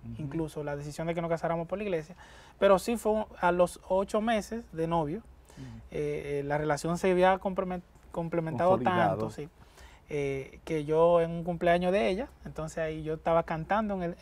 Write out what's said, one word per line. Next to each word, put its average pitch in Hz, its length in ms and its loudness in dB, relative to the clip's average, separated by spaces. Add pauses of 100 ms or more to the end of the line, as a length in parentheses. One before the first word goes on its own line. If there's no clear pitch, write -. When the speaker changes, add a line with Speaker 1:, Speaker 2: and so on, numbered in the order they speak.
Speaker 1:
Ujú. 117 200 -10
Speaker 2:
incluso 156 400 -6
la 147 100 -4
decisión 147 320 -8
de 170 80 -2
que 170 80 -2
nos 165 80 -4
casáramos 165 380 -2
por 185 100 -6
la 214 60 -6
iglesia, 175 320 -4 (420)
pero 196 220 8
sí 233 160 -2
fue 214 160 0
un, 202 120 0 (160)
a 175 120 4
los 180 260 2 (100)
ocho 196 320 0
meses 226 520 -2
de 165 160 -2
novio, 165 300 0
Speaker 1:
Ujú. - 460 -18 (280)
Speaker 2:
eh, 147 480 -4
eh, - 40 -6
la 143 140 0
relación 151 400 0
se 190 140 2
había 185 260 6
compromet-, 185 440 -4 (280)
complementado 170 600 0
Speaker 1:
Consolidado. 180 400 2
Speaker 2:
tanto, 107 180 -4
sí, 147 180 -12 (640)
eh, 139 540 -6
que 156 200 -2
yo 165 360 6
en 165 100 0
un 170 140 -6
cumpleaños 175 480 2
de 214 160 2
ella, 202 180 -2 (180)
entonces 156 340 -10
ahí 160 260 -6
yo 156 100 -4
estaba 165 300 2
cantando 196 500 -2
en 185 80 -4
el, 175 200 -4